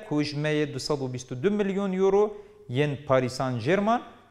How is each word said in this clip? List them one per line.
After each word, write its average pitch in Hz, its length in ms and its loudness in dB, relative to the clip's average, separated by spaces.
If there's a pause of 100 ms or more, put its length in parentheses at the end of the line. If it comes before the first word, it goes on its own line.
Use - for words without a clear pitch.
کوژمهٔ 151 580 0
دوصد 131 360 -4
و 131 60 -2
بیست 127 240 -10
و - 20 -6
دو 135 160 0
میلیون 202 420 0
یورو 196 380 4 (380)
ین 139 280 0
پاریس 127 360 2
سن 127 260 -2
ژرمن 202 420 2 (300)